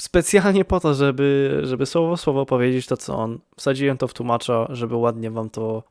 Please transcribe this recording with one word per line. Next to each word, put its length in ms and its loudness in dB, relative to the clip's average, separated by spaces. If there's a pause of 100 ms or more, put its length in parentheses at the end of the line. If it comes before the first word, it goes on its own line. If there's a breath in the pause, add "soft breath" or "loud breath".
specjalnie 640 4
po 160 0
to, 140 2
żeby, 680 2
żeby 220 -2
słowo 300 0
w 40 -8
słowo 260 0
powiedzieć 400 0
to, 100 -2
co 220 -6
on, 200 -4 (180)
wsadziłem 420 0
to 100 -2
w 60 -10
tłumacza, 560 0
żeby 260 -4
ładnie 340 -2
wam 200 -8
to 400 -6